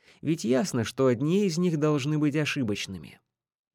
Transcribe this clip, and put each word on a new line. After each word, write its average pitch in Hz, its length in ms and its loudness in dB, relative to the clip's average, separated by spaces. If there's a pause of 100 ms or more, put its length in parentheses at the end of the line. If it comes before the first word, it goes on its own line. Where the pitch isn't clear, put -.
(220)
ведь 160 220 -2
ясно, 208 400 0
что 131 220 0
одни 147 400 2
из 165 140 0
них 175 180 2
должны 151 400 0
быть 147 180 2
ошибочными. 104 840 -4 (560)